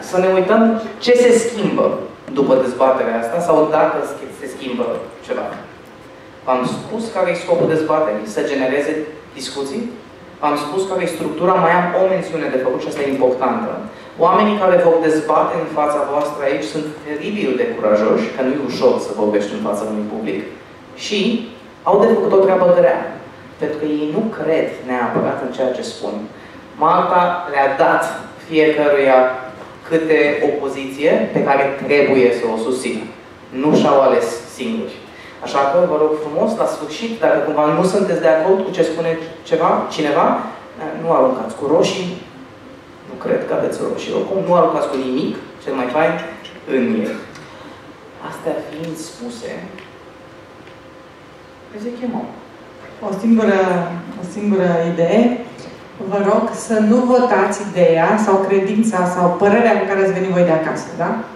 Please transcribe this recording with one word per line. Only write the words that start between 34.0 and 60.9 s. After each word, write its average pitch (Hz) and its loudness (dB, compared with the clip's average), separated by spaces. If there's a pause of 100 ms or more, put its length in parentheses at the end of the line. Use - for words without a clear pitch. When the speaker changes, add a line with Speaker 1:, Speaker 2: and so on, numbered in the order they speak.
Speaker 1:
ales 120 4 (280)
singuri. 113 -6 (500)
Așa 135 0 (100)
că, 175 2 (140)
vă 151 0
rog 156 4 (120)
frumos, 151 -2
la - 0
sfârșit, 226 -8
dacă 151 4 (100)
cumva 151 2 (120)
nu 180 2
sunteți 180 2
de - 6
acord 160 4
cu - -6
ce 180 0
spune 165 -2 (380)
ceva, 170 0
cineva, 156 2 (760)
nu 165 -4
aruncați - 0
cu - -6
roșii. 190 0 (1000)
Nu - -14
cred - 0
că - -2
aveți - -2
roșii. - -6
Oricum, 190 -2
nu 175 4
aruncați 156 2
cu 139 -4
nimic, 139 -2 (280)
cel 135 -6
mai 127 -4
fain, 165 2 (600)
în 123 2 (220)
el. 110 -6 (1120)
Astea 160 -6 (120)
fiind 160 -10 (120)
spuse, 233 -12 (2250)
îi 240 -8
chemăm. 233 -6 (800)
Speaker 2:
O - -4 (120)
singură, 214 4 (600)
o - -8 (100)
singură 190 2 (240)
idee. 190 4 (840)
Vă 196 0 (120)
rog 220 2 (180)
să 233 0 (180)
nu 240 6
votați 240 4 (100)
ideea 170 4
sau 190 4 (120)
credința 196 2 (160)
sau 175 2
părerea 214 4
cu 196 -2
care 196 0
ați 185 2
venit 185 -2
voi 175 2
de - 4
acasă, 156 -2 (100)